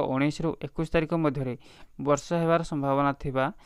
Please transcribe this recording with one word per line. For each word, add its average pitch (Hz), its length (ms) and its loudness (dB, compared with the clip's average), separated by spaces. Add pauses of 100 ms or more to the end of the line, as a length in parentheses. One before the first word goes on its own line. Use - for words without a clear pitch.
ଉଣେଇଶରୁ 147 460 0 (120)
ଏକୋଇଶ 156 300 -6
ତାରିଖ 165 220 2
ମଧ୍ୟରେ 143 400 0 (460)
ବର୍ଷା 143 400 0
ହେବାର 165 240 4
ସମ୍ଭାବନା 139 500 0
ଥିବା 131 320 -2 (200)